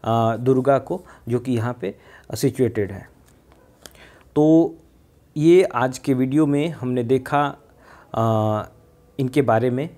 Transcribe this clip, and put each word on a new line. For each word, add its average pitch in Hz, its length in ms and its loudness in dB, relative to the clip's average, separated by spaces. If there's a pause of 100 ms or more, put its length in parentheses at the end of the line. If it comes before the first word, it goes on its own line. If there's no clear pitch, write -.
अ, 113 340 0
दुर्गा 131 420 2
को, 175 260 -8 (240)
जो 120 100 -2
कि 127 120 -6
यहाँ 120 300 -2
पे 92 140 -8 (400)
सिचुएटेड 113 560 -2
है। 98 180 -14 (1300)
तो 156 400 4 (640)
ये 170 260 6
आज 127 340 -2
के 143 160 -2
वीडियो 131 320 2
में 147 240 0
हमने 123 340 -4
देखा, 135 520 -2 (580)
अ, 117 80 -2 (1000)
इनके 135 220 0
बारे 117 280 2
में 135 280 -4